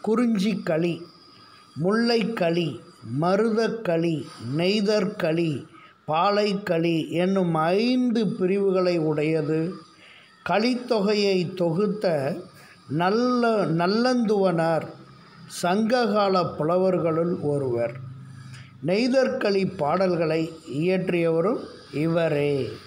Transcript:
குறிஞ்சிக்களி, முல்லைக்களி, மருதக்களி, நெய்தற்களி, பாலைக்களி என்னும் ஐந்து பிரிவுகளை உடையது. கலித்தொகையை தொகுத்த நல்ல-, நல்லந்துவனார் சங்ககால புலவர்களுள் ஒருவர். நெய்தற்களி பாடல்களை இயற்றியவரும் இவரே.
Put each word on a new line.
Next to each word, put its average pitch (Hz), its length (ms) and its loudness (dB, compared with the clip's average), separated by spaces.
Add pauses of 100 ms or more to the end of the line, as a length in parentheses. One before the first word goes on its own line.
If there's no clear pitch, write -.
குறிஞ்சிக்களி, 196 920 0 (800)
முல்லைக்களி, 185 960 0 (400)
மருதக்களி, 185 1040 0 (300)
நெய்தற்களி, 175 1120 0 (380)
பாலைக்களி 175 1000 0
என்னும் 180 440 0
ஐந்து 220 720 0
பிரிவுகளை 185 720 0
உடையது. 156 760 0 (760)
கலித்தொகையை 208 1040 0
தொகுத்த 170 840 -2 (520)
நல்ல-, 220 760 2
நல்லந்துவனார் 190 1200 2 (600)
சங்ககால 208 920 2
புலவர்களுள் 170 1000 0
ஒருவர். 131 540 -2 (920)
நெய்தற்களி 233 880 2
பாடல்களை 160 760 0 (200)
இயற்றியவரும் 170 880 0 (320)
இவரே. 147 760 0 (180)